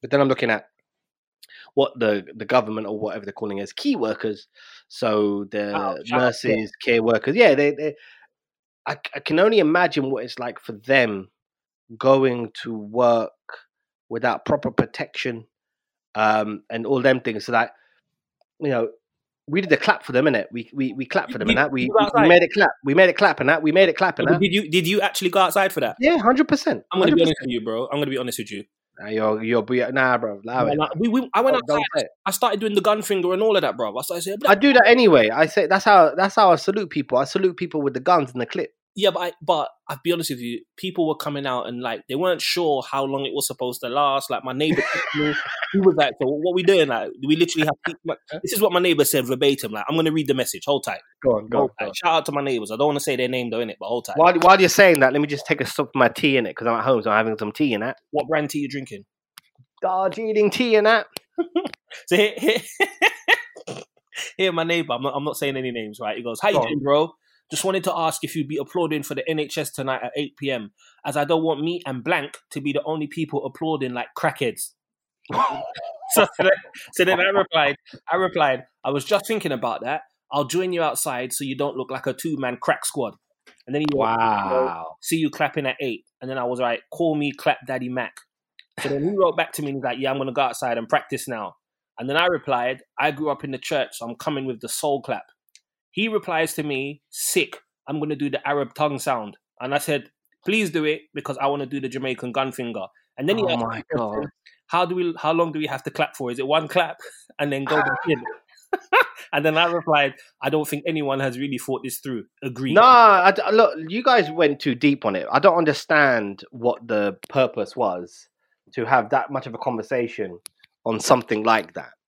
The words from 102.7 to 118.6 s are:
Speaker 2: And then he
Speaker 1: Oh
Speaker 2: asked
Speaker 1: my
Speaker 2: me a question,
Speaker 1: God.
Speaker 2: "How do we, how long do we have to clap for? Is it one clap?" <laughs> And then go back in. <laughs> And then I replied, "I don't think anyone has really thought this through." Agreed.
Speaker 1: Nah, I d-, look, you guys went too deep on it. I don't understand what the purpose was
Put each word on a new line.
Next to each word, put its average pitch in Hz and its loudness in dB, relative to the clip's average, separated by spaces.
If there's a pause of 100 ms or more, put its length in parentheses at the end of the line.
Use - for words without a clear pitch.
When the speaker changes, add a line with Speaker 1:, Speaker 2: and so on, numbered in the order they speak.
Speaker 2:
And 135 -4
then 208 2
he 208 0
Speaker 1:
Oh 180 -2
Speaker 2:
asked 139 -2
Speaker 1:
my 113 -6
Speaker 2:
me - -10
a - -8
question, 110 -4
Speaker 1:
God. 147 -10 (360)
Speaker 2:
"How 175 0
do 180 -6
we, 175 -2
how 151 -2
long 165 0
do 151 -8
we 151 -4
have 135 -8
to 143 -8
clap - -4
for? 127 -8
Is 120 -8
it 131 -4
one 156 0
clap?" 165 -2 (200)
<laughs> - -20
And 147 -2
then 139 -4
go 151 0
back 147 0
in. 139 0 (500)
<laughs> - 0 (340)
And 147 -2
then 156 2
I 170 4
replied, 151 0 (260)
"I 139 -2
don't 151 -2
think 147 -6
anyone 147 -2
has 131 -4
really 135 -6
thought 131 -6
this 131 -10
through." 120 -8 (180)
Agreed. 135 -4
Speaker 1:
Nah, 226 8
I 196 6
d-, 196 -2 (100)
look, 214 6 (120)
you 202 -6
guys 233 4
went 156 2
too 139 -2
deep 139 0
on 98 0
it. 85 -4
I 131 4
don't 175 6
understand 135 0
what 117 -4
the 104 -2 (120)
purpose 120 -2
was 90 -4 (440)